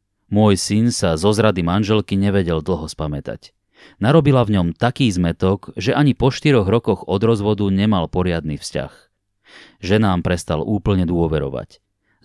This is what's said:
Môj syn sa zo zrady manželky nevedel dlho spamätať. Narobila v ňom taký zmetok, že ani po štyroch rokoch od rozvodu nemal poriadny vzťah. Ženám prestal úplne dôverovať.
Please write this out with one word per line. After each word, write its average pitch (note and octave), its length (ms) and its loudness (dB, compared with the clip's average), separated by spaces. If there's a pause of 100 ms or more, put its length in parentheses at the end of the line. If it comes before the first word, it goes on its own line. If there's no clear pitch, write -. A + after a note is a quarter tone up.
(280)
Môj G#2 300 4
syn A2 320 0
sa F2 260 0
zo F#2+ 140 2
zrady G#2 340 0
manželky G2 540 0
nevedel F#2+ 420 0
dlho E2 300 -4
spamätať. - 680 -10 (460)
Narobila C3+ 400 4
v G#2 160 0
ňom F2 160 2
taký B2 340 0
zmetok, F#2 680 -2
že - 160 -2
ani C#3+ 220 2
po C3 180 0
štyroch B2 320 2
rokoch A2 400 0
od G2 160 0
rozvodu G#2 480 0
nemal G2 400 0
poriadny E2 480 -4
vzťah. C#2 340 -10 (880)
Ženám F#2+ 460 0
prestal E2+ 380 -2
úplne G2 420 0
dôverovať. D2+ 720 -4 (460)